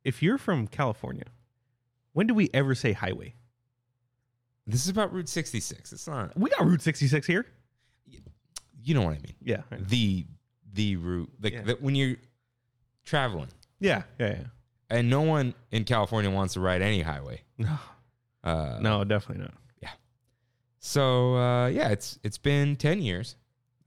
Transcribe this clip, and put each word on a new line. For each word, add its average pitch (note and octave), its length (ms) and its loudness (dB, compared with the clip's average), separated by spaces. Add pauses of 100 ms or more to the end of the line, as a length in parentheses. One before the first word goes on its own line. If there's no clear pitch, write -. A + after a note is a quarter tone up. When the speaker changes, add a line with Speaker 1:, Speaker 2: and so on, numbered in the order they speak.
Speaker 1:
if - 180 -2
you're G#3 160 4
from C#3+ 300 0
California, G#2+ 560 -4 (880)
when G3 160 0
do B3 60 2
we G#3 200 4
ever C3+ 220 4
say A#2 160 0
highway? - 420 -4 (1300)
Speaker 2:
This B2 160 0
is F3+ 60 -2
about G3 240 0
Route F3+ 160 -6
sixty-six. - 640 -6
It's - 140 -16
not C3 300 -6
Speaker 1:
We A3+ 120 2
got C5+ 160 2
Route F3 160 6
sixty-six D3 460 2
here. F3+ 180 2 (680)
Speaker 2:
Y-, A2+ 80 -20 (640)
you D3 100 0
know C3+ 100 4
what E2 120 2
I D2 40 -8
mean. - 220 -14
Speaker 1:
Yeah, - 200 -4 (100)
I - 60 -12
know. F#2+ 100 -8
Speaker 2:
The, G2+ 380 2 (480)
the G#2 240 0
route, E2+ 340 -6 (100)
like, G#2 120 -2
Speaker 1:
Yeah. A#2 80 -10
Speaker 2:
the, G#2 140 -2
when C#3 200 -2
you're C3+ 220 0 (880)
traveling. A2 420 -2 (320)
Speaker 1:
Yeah, F#3+ 240 2 (160)
yeah, A#2+ 100 2
yeah. - 140 -6 (460)
Speaker 2:
And A#2+ 200 2
no C#3 120 4
one D3+ 320 2 (180)
in A2 140 0
California G#2+ 440 2
wants F#2+ 260 0
to F#2 40 -4
ride F#2 220 2
any G2+ 200 2
highway. C#2 420 -8 (140)
Speaker 1:
No. C3+ 200 -2 (680)
Speaker 2:
Uh, D#2 380 -2
Speaker 1:
No, G#2+ 240 2
definitely G2+ 400 -2
not. - 80 -16 (280)
Speaker 2:
yeah. - 100 -12 (880)
So, B2+ 560 2
uh, B2 320 4
yeah, D#3+ 220 0
it's, - 340 -4
it's G#2+ 140 -6
been C#3+ 380 2
ten E3 260 2
years G2 340 -4 (520)